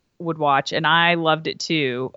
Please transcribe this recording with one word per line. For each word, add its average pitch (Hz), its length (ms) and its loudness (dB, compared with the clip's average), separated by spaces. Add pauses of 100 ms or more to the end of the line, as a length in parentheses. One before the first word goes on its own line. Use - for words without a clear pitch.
(180)
would 165 200 -6
watch, 143 340 0
and 156 140 0
I 170 280 4
loved 160 320 0
it - 120 -6
too, 131 580 -2